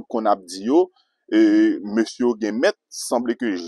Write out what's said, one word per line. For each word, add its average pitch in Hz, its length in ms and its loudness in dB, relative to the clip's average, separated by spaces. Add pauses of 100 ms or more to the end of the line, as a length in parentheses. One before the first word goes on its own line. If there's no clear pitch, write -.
kon 110 240 -2
ap 98 160 -2
di 95 240 -10
yo, 175 160 4 (400)
e, 107 160 4 (400)
mesye 107 400 -4
yo 120 160 0
gen 107 240 -4
mèt, 202 240 0
sanble 120 520 -4
ke 107 180 -4 (120)